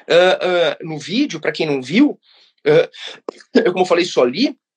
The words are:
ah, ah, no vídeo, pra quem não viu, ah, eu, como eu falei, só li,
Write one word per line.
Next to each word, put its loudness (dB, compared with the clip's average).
ah, 4
ah, -2
no -10
vídeo, -4
pra -4
quem -4
não -2
viu, 0
ah, 4
eu, 2
como -2
eu -2
falei, 2
só 0
li, -2